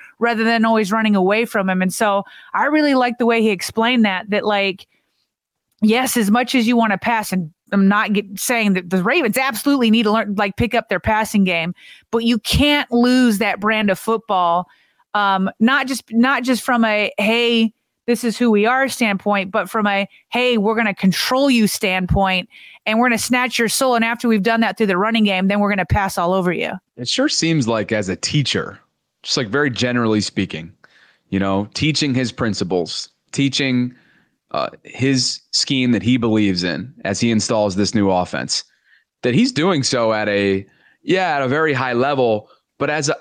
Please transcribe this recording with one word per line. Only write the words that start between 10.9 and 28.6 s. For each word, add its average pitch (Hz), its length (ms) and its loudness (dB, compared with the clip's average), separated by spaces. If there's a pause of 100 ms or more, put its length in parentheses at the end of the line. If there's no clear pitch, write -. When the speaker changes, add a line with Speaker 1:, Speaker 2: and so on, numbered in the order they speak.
Speaker 1:
passing 214 440 0
game, 175 320 -2 (340)
but 226 140 -2
you 233 160 0
can't 294 520 0
lose 240 460 4
that 202 220 -2
brand 214 320 0
of 185 80 -2
football. 180 680 0 (460)
Um, 196 460 0
not 262 280 2
just, 262 240 -10
not 247 300 2
just 247 220 -2
from 240 200 0
a, 214 360 0
"Hey, 226 520 2 (360)
this 240 160 0
is 226 160 -2
who 240 100 2
we 208 160 4
are" 262 240 0
standpoint, 202 600 -2
but 196 180 -2
from 214 160 -2
a, 196 240 -2 (200)
"Hey, 247 280 0
we're 214 160 2
gonna 214 220 -2
control 262 560 2
you" 226 160 4
standpoint, 185 800 -2 (380)
and 214 100 0
we're 240 100 4
gonna 233 120 0
snatch 247 400 -2
your 226 100 0
soul. 262 240 0
And 233 100 2
after 233 240 -4
we've 220 140 2
done 226 200 0
that 202 140 0
through 220 120 0
the 190 100 2
running 220 280 2
game, 190 220 2
then 202 120 0
we're 202 100 2
gonna 196 160 -2
pass 196 320 -2
all 180 160 0
over 180 180 0
you. - 200 -4 (260)
Speaker 2:
It 123 100 -10
sure 277 220 0
seems 160 380 0
like, 110 240 0
as 107 180 -2
a 92 60 -2
teacher, - 640 -4 (420)